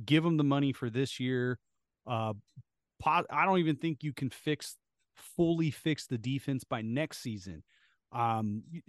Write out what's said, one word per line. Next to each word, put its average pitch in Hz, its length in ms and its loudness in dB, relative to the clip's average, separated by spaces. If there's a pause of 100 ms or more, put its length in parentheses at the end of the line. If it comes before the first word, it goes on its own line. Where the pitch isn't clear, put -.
give 156 220 4
'em 165 120 4
the 147 60 4
money 139 280 4
for 120 180 -4
this 127 300 -2
year. 127 380 0 (460)
Uh, 113 280 -2 (680)
po-, 160 300 2
I 151 140 2
don't 190 160 4
even 156 160 2
think 160 260 -4
you 147 100 -4
can 131 180 -4
fix, - 460 -6 (380)
fully 165 560 2
fix - 360 -2
the 123 120 -2
defense 131 460 -2
by 117 180 -4
next 127 360 -4
season. 95 440 -8 (500)
Um, 113 500 0 (100)
y-, 165 160 -12